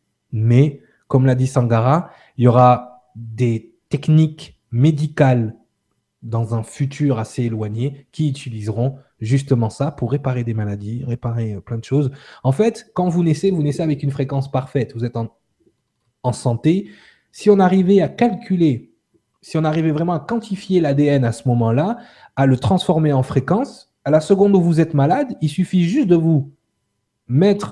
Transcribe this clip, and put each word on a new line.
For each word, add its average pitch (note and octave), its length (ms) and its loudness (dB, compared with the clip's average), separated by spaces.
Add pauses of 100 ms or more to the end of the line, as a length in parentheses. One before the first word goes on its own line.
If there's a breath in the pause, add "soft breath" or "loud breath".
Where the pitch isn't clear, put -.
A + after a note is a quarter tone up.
(320)
mais A#2+ 500 2 (260 loud breath)
comme C3 180 2
l'a C3 100 2
dit B2+ 120 0
Sangara, B2 600 0 (280 loud breath)
il A#2+ 80 2
y - 20 8
aura B2 580 4 (100)
des A2+ 600 -6 (140)
techniques D#3 680 0 (120)
médicales C3 840 0 (680)
dans A2+ 320 -4
un A2+ 100 -4
futur C3+ 540 -4
assez A2+ 260 -6
éloigné A2+ 680 -6
qui D#3 180 -2
utiliseront A#2 680 -6 (240 loud breath)
justement A#2 480 0
ça C#3 220 -6
pour A#2 200 -6
réparer C3 320 -4
des A#2 100 -6
maladies, G#2 520 -8
réparer, A#2 480 -6
euh, F#2+ 80 -10
plein A#2 160 -10
de A2+ 60 -10
choses. C#3 280 -2 (320 loud breath)
En C3+ 80 2
fait, A3 420 -2
quand F3+ 140 -2
vous F3 160 0
naissez, E3+ 280 0
vous E3 120 -2
naissez D3 180 -2
avec D3+ 220 -2
une C#3 80 -2
fréquence C#3 400 -4
parfaite. C3 440 -4
Vous A#2 100 -6
êtes A#2 120 -8
en, A2+ 160 -8 (880)
en A#2+ 100 -2
santé. D#3 560 -2 (420 loud breath)
Si - 180 0
on G3+ 100 4
arrivait F#3+ 420 4
à C#3+ 80 -2
calculer, F3 840 -2 (500)
si - 160 -8
on D#3+ 60 0
arrivait D#3+ 280 0
vraiment E3+ 220 -2
à D#3+ 60 -4
quantifier F#3+ 640 -4
l'A D3 120 0
D D3 120 2
N C#3+ 180 2
à A#2 80 0
ce - 160 -6
moment-là, B2 500 0 (380 loud breath)
à C#3 100 2
le C3 120 4
transformer D#3+ 560 0
en C3 100 2
fréquence, - 720 -4 (100)
à - 80 -2
la - 80 4
seconde G3+ 360 2
où F#3 60 4
vous E3 200 2
êtes E3 120 0
malade, F#3+ 480 0
il D#3+ 80 0
suffit F3+ 340 0
juste G#3+ 240 0
de F3 80 6
vous D#3+ 360 2 (760)
mettre G3 440 0